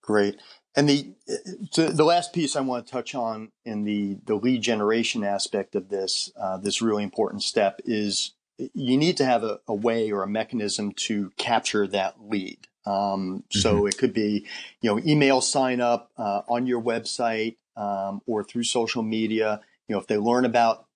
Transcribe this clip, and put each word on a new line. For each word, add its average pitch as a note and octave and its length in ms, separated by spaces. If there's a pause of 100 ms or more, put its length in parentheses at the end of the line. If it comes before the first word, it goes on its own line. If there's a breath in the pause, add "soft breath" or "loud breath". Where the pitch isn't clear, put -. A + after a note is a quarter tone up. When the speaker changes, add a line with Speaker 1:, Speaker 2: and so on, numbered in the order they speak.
Speaker 1:
Great. G2+ 380 (380 loud breath)
And D3 120
the, C#3+ 240 (640)
the, D#3+ 180
the D3+ 120
last E3+ 280
piece D#3 220
I D3+ 60
wanna B2+ 220
touch B2+ 340
on A2+ 340 (140)
in G#2+ 180
the, G#2 440
the G#2+ 100
lead A#2+ 260
generation A2 640
aspect G2+ 500
of F#2+ 140
this, G2 480
uh, F#2+ 220
this G2 220
really G#2+ 220
important G2+ 400
step - 420
is G#2 500 (400)
you C3 220
need D#3+ 200
to C#3+ 80
have A#2+ 180
a, G#2+ 240
a A2+ 80
way A2+ 380
or G2 100
a F#2+ 60
mechanism G#2 640
to G#2 440
capture A2 520
that G2 400
lead. G2+ 300 (280)
Um, G2 640
so G2+ 280
Speaker 2:
Mm-hmm. G#2 100
Speaker 1:
it G2 100
could B2 140
be, G#2 340 (340 loud breath)
you A2+ 100
know, G#2 140
email C#3+ 360
sign B2+ 400
up, A#2+ 360
uh, G2+ 320
on A#2+ 180
your B2 140
website, A2+ 760 (200)
um, G2 500
or G#2+ 180
through A#2+ 200
social A#2 380
media. A2 600 (260 soft breath)
You A2 80
know, G2 40
if - 60
they G#2+ 120
learn A#2+ 260
about A#2 520